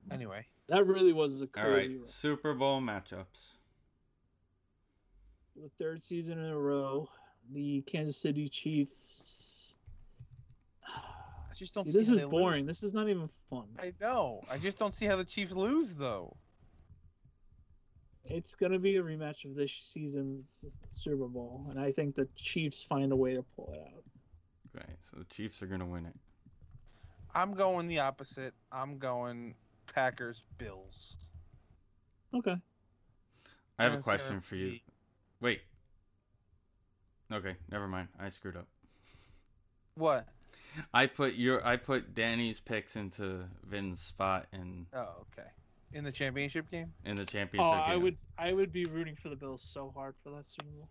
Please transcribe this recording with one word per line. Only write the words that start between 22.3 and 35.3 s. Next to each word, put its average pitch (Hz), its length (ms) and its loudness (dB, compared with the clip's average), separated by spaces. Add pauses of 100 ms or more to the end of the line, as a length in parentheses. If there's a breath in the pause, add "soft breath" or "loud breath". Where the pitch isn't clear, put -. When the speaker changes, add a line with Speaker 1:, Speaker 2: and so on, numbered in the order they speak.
Speaker 2:
Chiefs - 460 -2
find 139 300 2
a 131 40 6
way 127 180 4
to 127 80 -2 (140)
pull - 180 -10
it 76 60 -10 (140)
out. 82 100 -20 (680)
Speaker 3:
Okay, - 140 -14 (220)
so - 80 -16
the 90 60 -12
Chiefs - 360 -10
are 98 60 -8
gonna 92 180 -4
win 87 220 -6
it. - 80 -12 (1200 soft breath)
Speaker 1:
I'm 190 200 2
going 185 340 4
the 165 100 0
opposite. 135 560 -2 (160)
I'm 139 280 -6
going 123 560 -4 (380)
Packers, 123 520 0 (120)
Bills. 98 600 -14 (1160)
Speaker 2:
Okay. 220 240 0 (1200 soft breath)
Speaker 3:
I 113 40 6
have 120 100 8
a - 40 0
Speaker 1:
And - 20 -4
it's 131 80 -4
gonna 101 120 4
Speaker 3:
question 131 220 -4
for - 160 -12
you. 92 140 -2
Speaker 1:
be - 140 -12 (560)